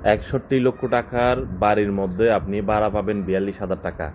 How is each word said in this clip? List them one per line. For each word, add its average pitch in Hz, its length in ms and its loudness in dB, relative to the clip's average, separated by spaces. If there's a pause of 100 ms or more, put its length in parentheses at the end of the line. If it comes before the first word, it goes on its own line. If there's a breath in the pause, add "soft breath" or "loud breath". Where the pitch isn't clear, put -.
একষট্টি 110 560 0
লক্ষ 127 220 2 (140)
টাকার 123 400 2 (260)
বাড়ির 104 300 4
মধ্যে 98 400 0
আপনি 98 300 0
ভাড়া 107 280 2
পাবেন 101 280 -2 (100)
বিয়াল্লিশ 95 320 -2
হাজার 92 240 -4
টাকা। 85 320 -6